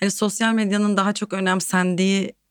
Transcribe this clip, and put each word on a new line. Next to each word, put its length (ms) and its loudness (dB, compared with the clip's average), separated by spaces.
hani 100 0
sosyal 440 0
medyanın 420 0
daha 160 2
çok 200 -6
önemsendiği 1000 0